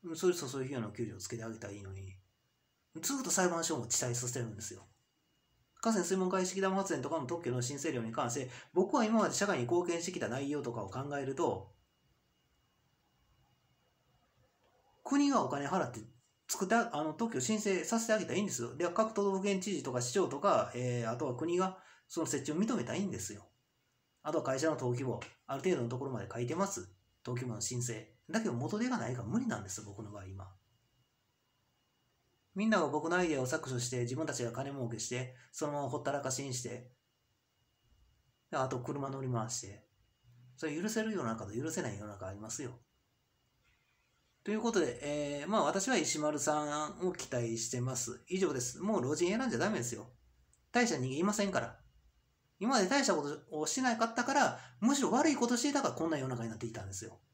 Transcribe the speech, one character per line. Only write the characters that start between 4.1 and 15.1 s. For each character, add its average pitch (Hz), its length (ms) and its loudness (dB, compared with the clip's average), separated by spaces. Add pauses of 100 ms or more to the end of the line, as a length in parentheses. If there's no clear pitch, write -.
さ 123 140 -2
せ 120 60 -4
て 135 60 -2
る 117 80 -2
ん 104 80 -6
で 95 60 -10
す - 120 -10
よ。 - 120 -16 (960)
河 226 120 4
川 185 120 4
水 190 100 2
門 185 140 2
解 185 160 2
式 185 160 -2
ダ 190 80 4
ム 190 60 2
発 190 180 0
電 135 80 -2
と 139 80 -4
か 160 100 0
の 135 60 -4
特 - 180 -4
許 127 80 0
の 123 100 0
申 135 160 -2
請 151 140 -2
料 127 100 0
に 113 100 -4
関 120 200 -2
し 127 40 -4
て、 131 140 -4 (240)
僕 190 200 4
は 247 120 6
今 220 140 6
ま 196 80 6
で 233 60 0
社 202 140 2
会 185 100 2
に 120 60 2
貢 175 220 4
献 170 160 0
し - 40 -6
て 185 60 -4
き 175 80 -4
た 110 100 0
内 139 200 -2
容 147 120 0
と 127 100 -4
か 120 120 -4
を 95 60 -8
考 139 280 -6
え 139 80 -2
る 131 100 -2
と、 110 380 0 (3250)
国 285 260 4